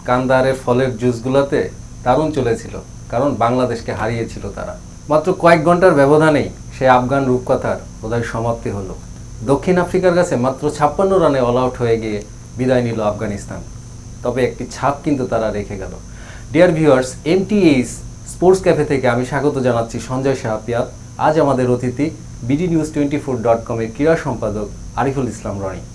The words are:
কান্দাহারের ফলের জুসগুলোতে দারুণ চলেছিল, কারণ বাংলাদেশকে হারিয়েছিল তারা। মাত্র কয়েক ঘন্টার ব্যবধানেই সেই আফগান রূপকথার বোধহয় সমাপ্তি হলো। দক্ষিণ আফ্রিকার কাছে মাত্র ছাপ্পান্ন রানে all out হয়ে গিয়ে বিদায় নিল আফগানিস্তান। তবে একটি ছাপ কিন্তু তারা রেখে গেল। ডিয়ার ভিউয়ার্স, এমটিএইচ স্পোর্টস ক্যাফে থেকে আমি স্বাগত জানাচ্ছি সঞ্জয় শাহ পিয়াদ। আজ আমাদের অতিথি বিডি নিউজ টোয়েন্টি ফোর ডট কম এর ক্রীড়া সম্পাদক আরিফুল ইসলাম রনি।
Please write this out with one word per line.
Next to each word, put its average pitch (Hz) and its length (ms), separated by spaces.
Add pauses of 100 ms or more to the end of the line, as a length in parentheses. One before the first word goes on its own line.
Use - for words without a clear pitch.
কান্দাহারের 127 500
ফলের 127 420
জুসগুলোতে 123 720 (360)
দারুণ 143 260
চলেছিল, 113 500 (300)
কারণ 127 240
বাংলাদেশকে 117 580
হারিয়েছিল 113 500 (120)
তারা। 95 240 (300)
মাত্র 156 240
কয়েক 170 320
ঘন্টার 175 300
ব্যবধানেই 143 540 (300)
সেই 131 100
আফগান 131 360
রূপকথার 123 520 (260)
বোধহয় 113 200
সমাপ্তি 117 480
হলো। 98 240 (520)
দক্ষিণ 143 320
আফ্রিকার 175 360
কাছে 170 220
মাত্র 127 340
ছাপ্পান্ন 190 480
রানে 143 220
all 120 100
out 127 280
হয়ে 117 220
গিয়ে 107 220 (360)
বিদায় 127 240
নিল 113 180
আফগানিস্তান। 101 580 (640)
তবে 123 220
একটি 120 280
ছাপ 135 220 (100)
কিন্তু 131 220
তারা 110 260
রেখে 101 240
গেল। 92 140 (600)
ডিয়ার 170 180
ভিউয়ার্স, 147 440 (100)
এমটিএইচ 175 640 (420)
স্পোর্টস 185 340
ক্যাফে 160 220
থেকে 135 240
আমি 123 180
স্বাগত 139 320
জানাচ্ছি 117 420
সঞ্জয় 131 420
শাহ 110 240
পিয়াদ। 120 220 (300)
আজ 156 220
আমাদের 127 300
অতিথি 123 400 (320)
বিডি 143 260
নিউজ 160 260
টোয়েন্টি 143 240
ফোর 131 180
ডট 117 300
কম 117 140
এর 113 140
ক্রীড়া 160 220
সম্পাদক 110 520 (280)
আরিফুল 131 320
ইসলাম 101 320
রনি। 92 200 (140)